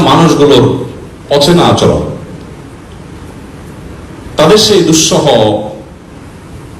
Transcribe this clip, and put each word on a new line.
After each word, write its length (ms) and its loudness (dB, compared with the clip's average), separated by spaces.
মানুষগুলোর 560 4
অচেনা 360 4
আচরণ, 320 0
তাদের 300 4
সেই 220 4
দুঃসহ 380 2